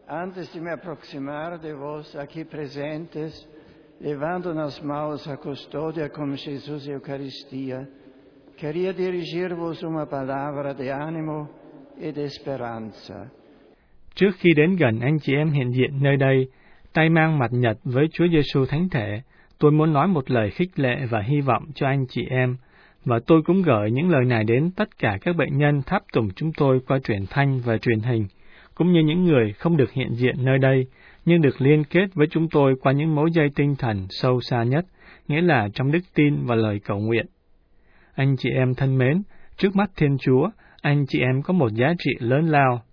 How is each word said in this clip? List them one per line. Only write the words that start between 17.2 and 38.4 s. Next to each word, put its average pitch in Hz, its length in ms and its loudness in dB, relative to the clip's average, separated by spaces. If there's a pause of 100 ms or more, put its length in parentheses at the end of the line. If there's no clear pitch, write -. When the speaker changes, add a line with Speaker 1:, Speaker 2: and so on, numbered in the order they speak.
Speaker 2:
mặt 120 140 0
nhật 123 320 2
với 139 280 2
Chúa 170 160 2
Giêsu 147 380 2
Thánh 151 220 -2
Thể, 107 340 -4 (360)
tôi 147 140 6
muốn 156 200 4
nói 151 160 2
một 156 220 0
lời 113 200 2
khích - 280 -4
lệ 131 320 0
và 117 100 -2
hy 143 200 0
vọng 131 240 0 (100)
cho 151 120 -2
anh 135 220 0
chị - 220 -6
em, 127 260 0 (500)
và 117 200 2
tôi 160 160 6
cũng 185 200 2
gửi 110 280 2
những 147 200 0
lời 135 140 4
này 117 200 2
đến 131 320 2
tất - 220 -4
cả 123 220 0
các 175 160 -2
bệnh 170 220 0
nhân 147 280 2
tháp 190 160 -2 (100)
tùng 110 240 2
chúng 156 200 -4
tôi 131 320 4
qua 135 100 0
truyền 113 220 -2 (100)
thanh 139 340 0
và 113 140 0
truyền 110 220 0
hình, 113 260 -2 (480)
cũng 180 180 2
như 165 80 6
những 160 240 2
người 123 280 4
không 170 240 0
được 131 160 2
hiện 127 220 -4
diện 123 300 0
nơi 131 140 4
đây, 131 280 2 (380)
nhưng 170 160 4
được 139 200 2
liên 151 240 4
kết 180 300 2
với 151 160 4
chúng 160 180 0
tôi 143 340 4
qua 135 100 2
những 151 220 0
mối 151 180 2
dây 151 220 2
tinh 143 240 0
thần 104 320 -4
sâu 127 300 0
xa 120 220 -2
nhất, 135 220 0 (440)
nghĩa 151 120 0
là 139 340 2
trong 135 180 0
đức 165 60 2 (160)
tin 147 300 2
và 120 100 0
lời 107 300 0
cầu 101 140 -4
nguyện. 110 280 0 (880)
Anh 135 240 2
chị 127 120 -2